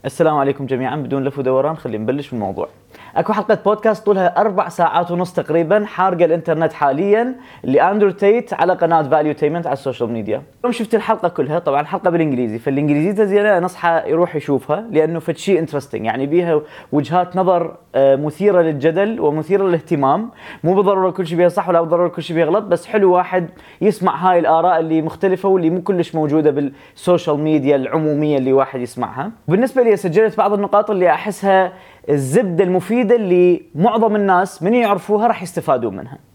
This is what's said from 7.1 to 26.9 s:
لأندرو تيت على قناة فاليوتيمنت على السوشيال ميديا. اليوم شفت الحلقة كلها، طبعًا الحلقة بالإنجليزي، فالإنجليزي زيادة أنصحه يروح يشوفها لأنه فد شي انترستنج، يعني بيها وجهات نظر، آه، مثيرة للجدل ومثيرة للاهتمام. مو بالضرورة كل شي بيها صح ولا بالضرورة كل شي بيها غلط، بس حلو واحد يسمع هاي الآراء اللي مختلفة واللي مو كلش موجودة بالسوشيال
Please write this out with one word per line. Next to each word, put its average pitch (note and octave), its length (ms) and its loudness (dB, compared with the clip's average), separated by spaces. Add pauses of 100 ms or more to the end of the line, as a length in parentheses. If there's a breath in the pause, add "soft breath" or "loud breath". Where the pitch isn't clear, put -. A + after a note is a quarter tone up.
لأندرو F#3+ 480 2
تيت G#3 420 0
على F3+ 200 2
قناة E3 280 2
فاليوتيمنت D3+ 680 0
على C#3 60 -2
السوشيال A#2+ 380 -4
ميديا. A2+ 300 -4 (180)
اليوم B3 120 -2
شفت A3+ 240 -4
الحلقة G#3 320 -2
كلها، D3+ 320 -2
طبعًا C#3+ 220 0
الحلقة F3+ 280 -2
بالإنجليزي، B2+ 500 -2
فالإنجليزي D3+ 680 0
زيادة G3+ 320 2
أنصحه F3 480 -2
يروح E3 300 0
يشوفها D3 560 -2
لأنه D#3+ 280 0
فد D#3 180 -6
شي F#3+ 220 0
انترستنج، C3+ 460 -6
يعني B2 200 -4
بيها D#3+ 360 0 (300 loud breath)
وجهات F3 440 -2
نظر، F3 400 0 (200)
آه، C3+ 200 4
مثيرة F3 460 0
للجدل D#3+ 580 0
ومثيرة D#3 440 0
للاهتمام. E3 680 0 (340 loud breath)
مو F3 120 2
بالضرورة F#3+ 340 2
كل F#3 180 -6
شي E3+ 80 -4
بيها F3 140 4
صح F3 200 -2
ولا E3+ 120 4
بالضرورة E3+ 260 0
كل E3+ 160 -6
شي F3 100 -8
بيها E3 120 2
غلط، G3 180 0
بس F3 220 -2
حلو F#3+ 280 2
واحد F3+ 360 0 (320 loud breath)
يسمع F#3 500 0
هاي F3 80 4
الآراء E3 400 2
اللي D#3+ 220 0
مختلفة F#3 480 -2
واللي F3+ 200 2
مو F3+ 120 -2
كلش F3 340 -2
موجودة D3+ 360 2
بالسوشيال D3 880 -2